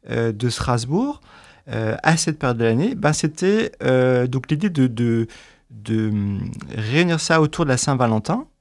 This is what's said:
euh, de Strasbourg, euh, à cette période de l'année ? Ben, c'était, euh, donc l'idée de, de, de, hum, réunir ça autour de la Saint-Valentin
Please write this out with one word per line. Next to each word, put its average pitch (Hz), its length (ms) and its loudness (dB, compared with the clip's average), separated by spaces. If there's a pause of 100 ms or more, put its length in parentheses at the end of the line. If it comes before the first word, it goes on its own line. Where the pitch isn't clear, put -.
euh, 117 220 -2
de 110 160 -2
Strasbourg, 135 720 -2 (500)
euh, 113 320 -2
à 160 140 4
cette 160 240 -2
période 123 180 0
de 117 60 0
l'année ? 131 320 2
Ben, 151 160 0
c'était, 185 600 0 (100)
euh, 127 440 2
donc 127 220 -4
l'idée 156 200 0
de, 139 180 2
de, 113 400 0 (440)
de, 110 360 -2
hum, 101 420 -2 (240)
réunir 156 460 0
ça 160 220 2
autour 156 240 0
de 143 40 -2
la 127 60 4
Saint-Valentin 127 680 0 (160)